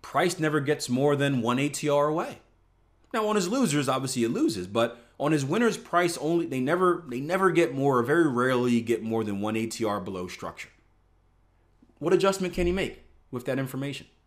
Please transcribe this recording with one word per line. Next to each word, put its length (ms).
price 380
never 180
gets 300
more 260
than 280
one 180
A 80
T 200
R 200
away. 320
Now, 140
on 80
his 120
losers, 400
obviously 360
it 60
loses, 360
but 320
on 100
his 140
winners, 320
price 420
only, 260
they 140
never, 480
they 140
never 320
get 200
more, 260
or 40
very 260
rarely 520
get 240
more 180
than 180
one 160
A 100
T 180
R 160
below 260
structure. 440
What 140
adjustment 380
can 140
he 60
make 320
with 140
that 160
information? 480